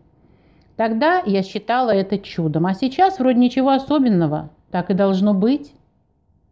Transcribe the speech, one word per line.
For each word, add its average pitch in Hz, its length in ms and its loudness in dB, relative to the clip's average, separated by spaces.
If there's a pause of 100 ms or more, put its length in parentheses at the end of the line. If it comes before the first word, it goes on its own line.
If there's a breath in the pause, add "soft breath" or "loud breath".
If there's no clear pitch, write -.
(760 soft breath)
Тогда 233 480 0
я 196 200 0
считала 226 460 -2
это 196 280 -2
чудом, 165 480 -2
а 190 80 -2
сейчас 349 460 0
вроде 254 180 2
ничего 247 320 2
особенного, 220 800 0 (220)
так 180 180 -4
и 196 40 0
должно 196 380 2
быть. 240 400 -2 (800)